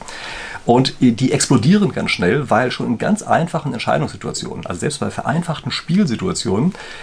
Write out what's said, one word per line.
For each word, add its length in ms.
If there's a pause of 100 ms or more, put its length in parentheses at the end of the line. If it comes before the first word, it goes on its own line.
(640)
Und, 360
äh, 100
die 200
explodieren 600
ganz 200
schnell, 380
weil 220
schon 140
in 120
ganz 260
einfachen 500
Entscheidungssituationen, 920
also 140
selbst 200
bei 100
vereinfachten 600
Spielsituationen, 1040 (280)